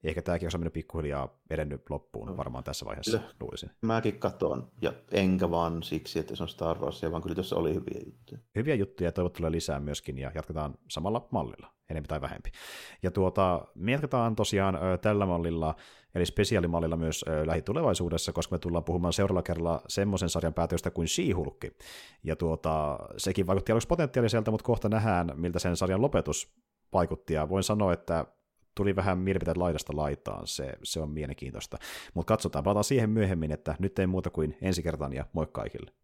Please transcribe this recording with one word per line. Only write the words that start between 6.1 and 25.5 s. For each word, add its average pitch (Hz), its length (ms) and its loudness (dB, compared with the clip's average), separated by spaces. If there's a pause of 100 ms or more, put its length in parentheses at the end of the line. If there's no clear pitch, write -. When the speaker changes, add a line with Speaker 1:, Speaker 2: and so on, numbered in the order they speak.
Speaker 2:
että - 160 -6
se - 80 -6
on 85 60 -6
Star 82 300 -2
Wars, - 220 -4 (100)
vaan 85 100 -4
kyllä 85 140 -4
tässä 92 200 -2
oli 82 200 2
hyviä - 300 -6
juttuja. - 340 -18 (160)
Speaker 1:
Hyviä 131 200 0
juttuja 95 320 0
ja 82 40 2
toivot 87 220 0
tulee 82 180 -2
lisää 80 280 -2
myöskin, 71 380 -6
ja 67 180 -6
jatketaan 76 380 -4 (160)
samalla 104 420 -2
mallilla, 78 420 -4 (160)
enemmän 78 180 -6
tai 76 140 -2
vähempi. - 300 -6 (520)
Ja 92 80 2
tuota, 92 540 4 (100)
me 104 160 -2
jatketaan 127 440 2
tosiaan, 98 400 2
ö, 90 220 2
tällä 101 280 2
mallilla, 85 500 0 (400)
eli 90 100 4
spesiaalimallilla 85 720 2
myös, 80 300 -2
ö, 78 200 2
lähitulevaisuudessa, 87 840 0
koska 87 220 -2
me 82 40 0
tullaan 85 240 0
puhumaan 87 300 2
seuraavalla 95 300 2
kerralla 85 440 0
semmoisen 98 420 2
sarjan 82 240 0
päätöstä 85 380 0
kuin 82 160 -2
She-Hulk. 98 580 0 (580)
Ja 80 120 -2
tuota, 78 640 0 (180)
sekin 92 300 0
vaikutti 95 240 2
aluksi 113 160 4
potentiaaliselta, 120 640 2
mutta 107 140 0
kohta 107 240 2
nähdään, 101 460 4
miltä 87 240 0